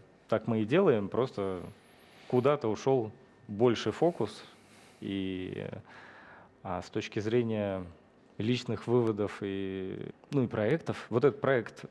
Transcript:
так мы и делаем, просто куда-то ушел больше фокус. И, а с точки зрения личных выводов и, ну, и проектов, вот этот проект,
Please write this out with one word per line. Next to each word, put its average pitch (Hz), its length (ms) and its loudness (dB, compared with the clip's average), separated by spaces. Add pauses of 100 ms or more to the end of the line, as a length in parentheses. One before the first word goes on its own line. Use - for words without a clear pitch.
(300)
так - 180 0
мы 110 140 2
и 107 40 2
делаем, 123 440 4
просто 95 520 -2 (680)
куда-то 123 420 2
ушел 110 420 0 (360)
больше 107 440 2
фокус. 156 520 0 (580)
И, 95 640 -6 (960)
а 90 180 -4
с - 80 -12
точки - 300 -4
зрения 107 640 0 (540)
личных 113 480 -2
выводов 113 540 2
и, 98 680 -6 (220)
ну, 139 120 2
и 117 40 0
проектов, 113 600 -2
вот 120 160 2
этот 139 160 4
проект, 127 500 0